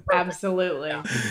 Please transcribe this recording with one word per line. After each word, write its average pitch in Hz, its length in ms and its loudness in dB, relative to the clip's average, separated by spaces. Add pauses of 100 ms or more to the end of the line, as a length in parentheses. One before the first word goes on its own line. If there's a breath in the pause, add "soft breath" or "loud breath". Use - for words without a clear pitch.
<laughs> 190 100 2
Absolutely. 180 800 0 (380 loud breath)